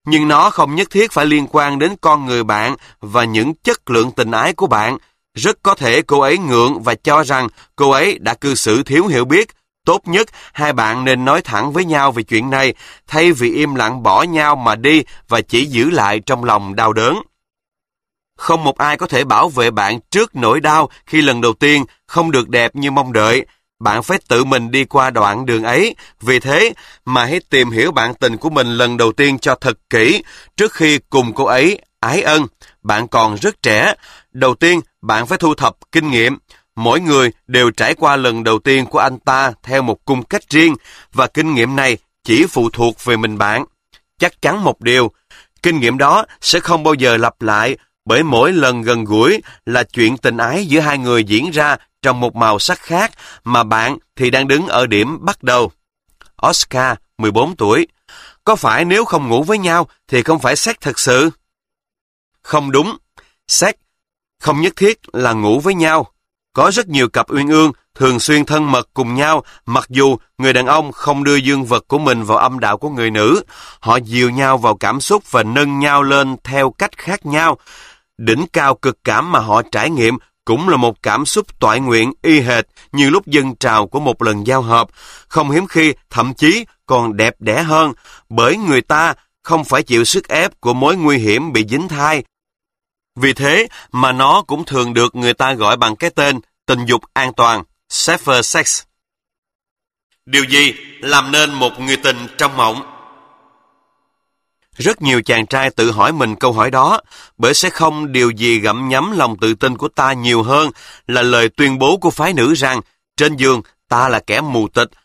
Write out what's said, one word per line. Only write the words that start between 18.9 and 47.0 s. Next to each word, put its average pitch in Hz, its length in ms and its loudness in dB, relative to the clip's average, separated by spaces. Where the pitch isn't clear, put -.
có 180 100 -6
thể 135 160 0
bảo 131 260 2
vệ 123 220 0
bạn 107 280 -2
trước 220 240 -2
nỗi 131 240 2
đau 151 300 2
khi 156 160 0
lần 127 200 0
đầu 117 120 2
tiên 143 320 2
không 165 240 -2
được 127 180 0
đẹp 120 260 0
như 139 160 -4
mong 135 220 -2
đợi. 113 320 2
Bạn 110 240 -2
phải 185 240 -4
tự 123 160 2
mình 123 280 -2
đi 135 140 0
qua 131 240 2
đoạn 110 360 0
đường 113 180 -2
ấy. 156 320 0
Vì 123 180 0
thế 180 340 0
mà 127 200 -2
hãy 165 140 -4
tìm 127 200 2
hiểu 117 220 0
bạn 123 240 -2
tình 117 220 -2
của 113 120 -6
mình 135 180 0
lần 120 300 -2
đầu 117 140 2
tiên 139 280 0
cho 135 160 -2
thật 120 220 -4
kỹ 123 340 2
trước 214 160 0
khi 151 260 0
cùng 123 240 0
cô 135 120 -2
ấy 135 360 0
ái 139 220 -4
ân. 151 260 0
Bạn 107 240 -2
còn 110 280 0
rất 190 260 -6
trẻ. 120 320 2
Đầu 127 240 0
tiên, 170 260 2
bạn 110 260 -2
phải - 100 -4
thu 151 180 0
thập 123 220 -4
kinh 151 200 -2
nghiệm. 123 260 0
Mỗi 117 240 0
người 139 320 2
đều 123 240 2
trải 117 240 -2
qua 143 200 2
lần 120 280 -2
đầu 113 160 0
tiên 135 260 0
của 143 140 -2
anh 127 200 0
ta 131 340 0
theo 131 180 -2
một 117 240 -6
cung 131 180 -2
cách - 260 -8
riêng, 156 260 4
và 127 140 0
kinh 156 260 -2
nghiệm 131 220 0
này 131 220 0
chỉ 131 220 2
phụ 120 240 -2
thuộc 117 360 -4
về 120 120 0
mình 110 200 -4
bạn. 107 280 -2
Chắc - 220 -4
chắn 185 220 -2
một 131 180 -2
điều, 120 300 2
kinh 170 160 0
nghiệm 120 180 0
đó 156 280 2
sẽ - 180 0
không 165 240 -2
bao 156 100 2
giờ 127 240 2